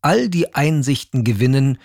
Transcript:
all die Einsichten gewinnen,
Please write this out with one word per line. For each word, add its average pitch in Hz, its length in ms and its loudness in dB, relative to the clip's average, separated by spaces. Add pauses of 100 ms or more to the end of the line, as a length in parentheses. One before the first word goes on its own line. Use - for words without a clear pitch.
all 214 280 0
die 170 260 -2
Einsichten 143 680 -2
gewinnen, 127 600 2